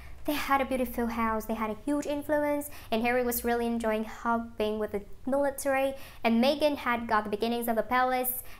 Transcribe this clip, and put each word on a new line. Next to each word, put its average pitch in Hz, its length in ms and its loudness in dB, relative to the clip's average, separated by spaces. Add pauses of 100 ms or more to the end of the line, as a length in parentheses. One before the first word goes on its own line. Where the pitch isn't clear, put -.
(240)
They 302 100 0
had 277 280 2
a 254 40 2
beautiful 247 420 0
house, 226 380 0
they 220 100 -2
had 220 160 -2
a 208 120 -4
huge 294 220 0
influence, 294 640 0 (220)
and 226 100 2
Harry 247 220 2
was 240 200 0
really 233 220 2
enjoying 226 380 0
helping 233 720 -2
with 214 140 -2
the 202 100 -4 (240)
military, 269 720 0 (280)
and 226 180 4
Meghan 294 360 4
had 233 300 -2
got 214 160 2
the 214 80 -6
beginnings 233 360 0
of 233 80 2
the 220 60 2
palace 254 600 0 (160)